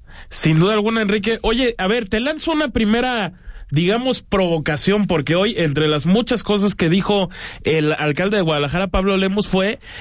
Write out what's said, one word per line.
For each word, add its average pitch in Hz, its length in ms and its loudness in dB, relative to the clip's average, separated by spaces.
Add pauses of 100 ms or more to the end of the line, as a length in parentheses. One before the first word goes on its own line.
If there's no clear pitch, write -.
(280)
Sin 160 300 0
duda 196 160 4
alguna, 220 280 0
Enrique. 214 400 0
Oye, 233 360 0
a 185 80 -2
ver, 220 220 0
te 214 100 -2
lanzo 302 340 -4
una 302 160 0
primera, 226 680 0 (360)
digamos, 214 520 0
provocación, 180 840 0
porque 156 300 0
hoy, 202 240 2
entre 151 280 2
las 151 200 0
muchas 220 380 2
cosas 202 300 2
que 170 140 0
dijo 196 400 2 (340)
el 151 300 2
alcalde 151 460 0
de 190 40 2
Guadalajara, 160 460 0
Pablo 190 300 2
Lemus, 196 300 0
fue 196 320 0 (200)